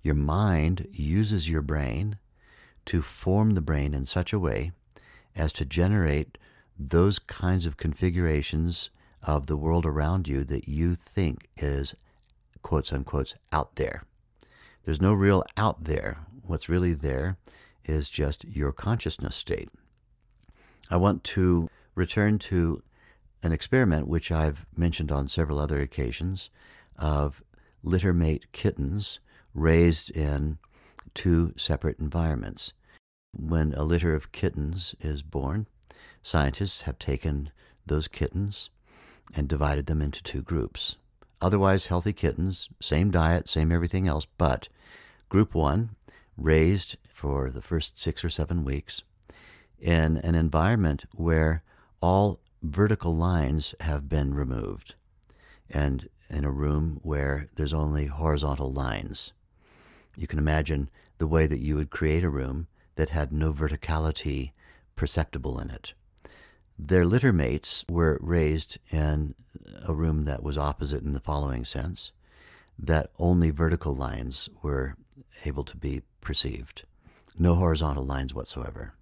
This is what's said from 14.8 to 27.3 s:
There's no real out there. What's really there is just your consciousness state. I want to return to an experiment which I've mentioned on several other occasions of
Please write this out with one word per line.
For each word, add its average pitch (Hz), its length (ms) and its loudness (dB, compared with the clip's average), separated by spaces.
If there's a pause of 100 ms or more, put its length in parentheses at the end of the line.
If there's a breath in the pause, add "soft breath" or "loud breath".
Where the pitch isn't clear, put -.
There's 78 160 -2
no 95 100 6
real 98 320 4 (140)
out 104 260 -2
there. 76 360 -4 (240)
What's 82 260 -6
really 87 240 2
there 69 420 -2 (480 loud breath)
is 76 260 -2
just 73 360 -4
your 71 260 -2
consciousness - 640 -4
state. - 320 -6 (1200 soft breath)
I 90 60 -2
want 87 300 2
to 87 440 2 (260 soft breath)
return 104 440 2
to 85 420 0 (640 soft breath)
an 82 80 0
experiment 82 560 2
which 80 240 -2
I've 78 340 -2 (100)
mentioned 82 360 0
on 69 160 0
several 73 320 -2
other 73 200 0
occasions 71 680 -4 (480 loud breath)
of 73 460 -2 (400 soft breath)